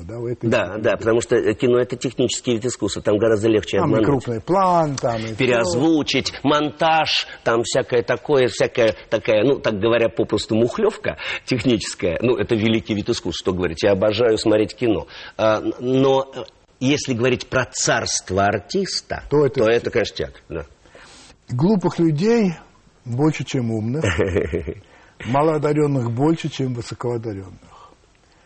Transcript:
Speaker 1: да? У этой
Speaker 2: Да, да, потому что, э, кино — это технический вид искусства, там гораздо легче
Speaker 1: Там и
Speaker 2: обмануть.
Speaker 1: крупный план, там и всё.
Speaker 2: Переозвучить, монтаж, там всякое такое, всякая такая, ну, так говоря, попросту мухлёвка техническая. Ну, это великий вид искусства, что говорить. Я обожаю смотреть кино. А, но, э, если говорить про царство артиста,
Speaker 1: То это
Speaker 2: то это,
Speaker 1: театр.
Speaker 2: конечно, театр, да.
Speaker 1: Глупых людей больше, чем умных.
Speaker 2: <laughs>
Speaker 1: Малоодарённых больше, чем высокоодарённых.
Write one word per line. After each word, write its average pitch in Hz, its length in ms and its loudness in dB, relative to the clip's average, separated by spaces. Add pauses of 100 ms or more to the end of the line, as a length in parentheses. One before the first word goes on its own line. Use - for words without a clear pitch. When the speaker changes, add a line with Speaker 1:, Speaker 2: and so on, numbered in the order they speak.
Speaker 1:
да? 113 160 -12
У 117 80 -6
этой 120 200 -4
Speaker 2:
Да, 104 300 0
да, 110 180 0
потому 113 240 2
что, - 140 0
э, 104 200 2
кино — 123 260 2
это 123 160 -2
технический 127 560 -2
вид 113 140 -2
искусства, - 360 -4
там 104 160 2
гораздо 113 300 2
легче 104 300 2
Speaker 1:
Там 95 120 2
и 110 80 2
Speaker 2:
обмануть. 107 80 2
Speaker 1:
крупный 120 340 0
план, 170 540 2
там 123 260 -2
и 113 60 -6
всё. 110 80 -8
Speaker 2:
Переозвучить, 123 1000 0 (120)
монтаж, 151 840 0 (160)
там 117 220 2
всякое 123 400 0
такое, 127 420 2
всякая 117 480 2 (160)
такая, 107 320 2
ну, 135 160 2
так 110 220 -2
говоря, 113 280 2
попросту 107 460 -2
мухлёвка 123 640 0 (280)
техническая. 107 760 -2
Ну, 120 140 2
это 104 180 -2
великий 110 400 0
вид 104 140 -4
искусства, 98 420 -4
что - 80 2
говорить. 82 240 -4
Я 101 100 4
обожаю 107 460 2
смотреть 107 380 0
кино. 107 320 -2 (280)
А, 107 240 2 (200)
но, 131 520 2
э, - 100 -10 (360)
если 131 340 0
говорить 123 360 0
про 127 160 0
царство - 800 -2
артиста, - 840 -4
Speaker 1:
То 147 160 4
это - 200 0
Speaker 2:
то - 40 -
это, 117 120 4
Speaker 1:
театр. 113 100 -6
Speaker 2:
конечно, - 260 -2
театр, 71 320 -8
да. 78 180 -8 (840)
Speaker 1:
Глупых 175 480 2
людей 180 540 2 (520)
больше, 143 380 0
чем 120 300 -2
умных. 117 320 -2
Speaker 2:
<laughs> 90 800 -2 (400)
Speaker 1:
Малоодарённых 143 880 0
больше, 156 360 0
чем 131 260 -4
высокоодарённых. 113 1160 -8 (560)